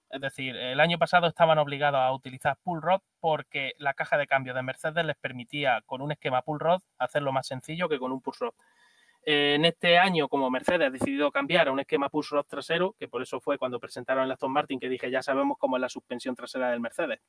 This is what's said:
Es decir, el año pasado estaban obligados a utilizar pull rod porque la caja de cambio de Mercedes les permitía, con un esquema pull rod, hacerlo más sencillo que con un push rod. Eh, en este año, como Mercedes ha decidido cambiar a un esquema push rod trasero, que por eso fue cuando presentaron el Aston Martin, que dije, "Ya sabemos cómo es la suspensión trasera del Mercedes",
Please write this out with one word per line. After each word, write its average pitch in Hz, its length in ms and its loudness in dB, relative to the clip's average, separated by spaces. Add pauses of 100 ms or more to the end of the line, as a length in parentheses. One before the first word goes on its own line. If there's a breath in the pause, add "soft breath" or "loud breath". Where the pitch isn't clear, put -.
Es 135 120 -10
decir, 131 340 -6
el 127 240 -2
año 165 180 4
pasado 170 300 4
estaban 160 320 4
obligados 143 400 2
a 131 140 4
utilizar 135 500 -4
pull 170 180 -4
rod 180 200 2 (180)
porque 143 580 -2
la 143 160 -2
caja 156 240 0
de 143 80 2
cambio 131 300 0
de 127 80 -4
Mercedes 156 420 -4
les 147 120 -2
permitía, 127 680 -2
con 131 160 -8
un 147 100 -4
esquema 131 300 -2
pull 151 180 -4
rod, 170 220 2 (160)
hacerlo 135 340 -2
más 131 160 -2
sencillo 160 400 -6
que 147 120 -2
con 127 120 -4
un 131 100 -6
push - 180 -8
rod. 240 140 -6 (720 soft breath)
Eh, 147 300 2
en 151 100 4
este 170 320 4
año, 175 320 4
como 135 200 0
Mercedes 147 380 2
ha - 40 0
decidido 277 400 0
cambiar 180 360 2
a 135 40 0
un 135 100 -2
esquema 139 280 0
push 151 220 -4
rod 143 140 0
trasero, 170 520 -2
que 117 100 -10
por 120 140 -6
eso 127 200 -6
fue 143 160 0
cuando 127 220 -4
presentaron 131 440 -2
el 131 80 0
Aston 131 200 -4
Martin, 143 280 -2
que 123 100 -6
dije, 127 220 -4
"Ya 131 100 0
sabemos 139 360 0
cómo 131 200 -2
es 127 40 -4
la 123 80 -2
suspensión 127 460 -8
trasera 123 360 -4
del 120 80 -2
Mercedes", 117 500 -6